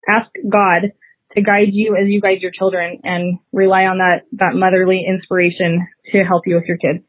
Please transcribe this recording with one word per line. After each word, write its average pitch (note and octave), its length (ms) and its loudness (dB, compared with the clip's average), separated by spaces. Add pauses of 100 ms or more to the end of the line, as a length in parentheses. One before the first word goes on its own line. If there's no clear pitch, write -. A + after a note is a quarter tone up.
Ask A3 220 0 (180)
God G3 460 2 (420)
to G#3 80 0
guide G3+ 300 2
you G#3 240 0
as G3 120 0
you G3+ 120 0
guide F#3+ 220 0
your F3+ 100 -8
children, F3+ 520 -4
and F3 340 -4 (140)
rely F#3+ 320 2
on F#3 140 0
that, F3+ 380 0
that F#3+ 160 0
motherly F#3 560 2
inspiration F3 800 -2 (240)
to G3 120 4
help F3 200 0
you F3 120 0
with E3 120 0
your F3 80 -4
kids. E3 320 -4